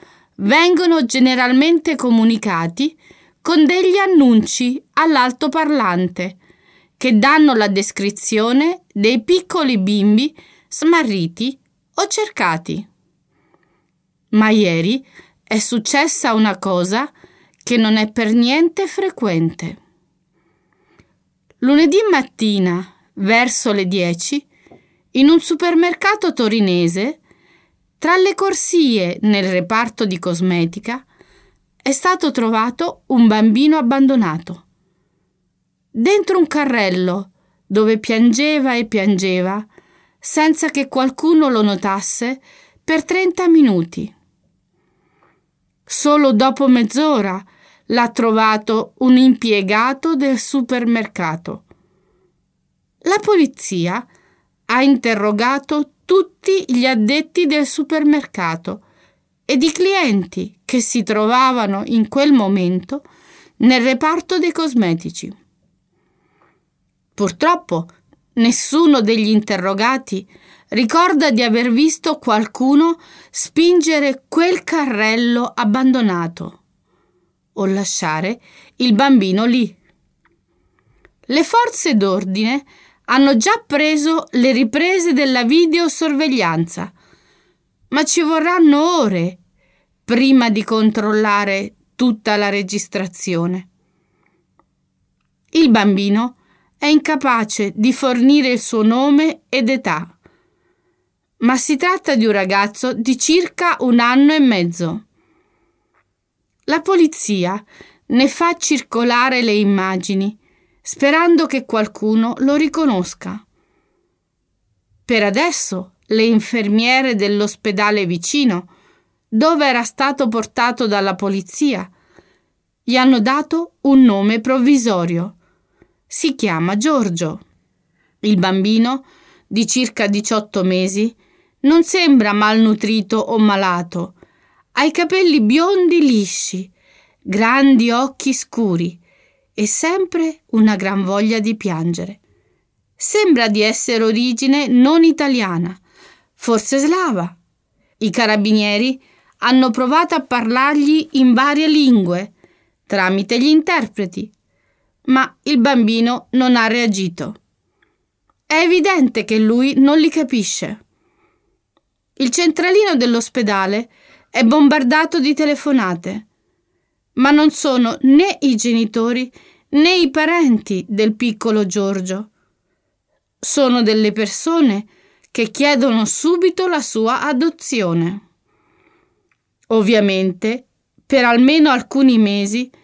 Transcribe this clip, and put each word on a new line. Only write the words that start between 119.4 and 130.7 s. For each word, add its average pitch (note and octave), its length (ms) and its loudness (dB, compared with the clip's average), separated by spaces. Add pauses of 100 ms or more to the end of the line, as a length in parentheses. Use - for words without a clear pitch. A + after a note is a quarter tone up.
era A#3+ 160 -2
stato C4+ 460 -4
portato A#3 580 -4
dalla G3 280 -2
polizia, G3 720 -4 (920)
gli A#3+ 140 -2
hanno B3+ 240 4
dato D4+ 640 -4
un C4+ 220 6
nome G#3+ 360 2
provvisorio. A3 960 0 (720)
Si - 280 -4
chiama F3+ 420 -2
Giorgio. G3+ 640 -2 (800)
Il G#3 180 0
bambino, G#3+ 640 0 (420)
di A3 220 -4
circa A#3 400 -2
diciotto G#3 560 -4
mesi, F#3 500 -2 (480)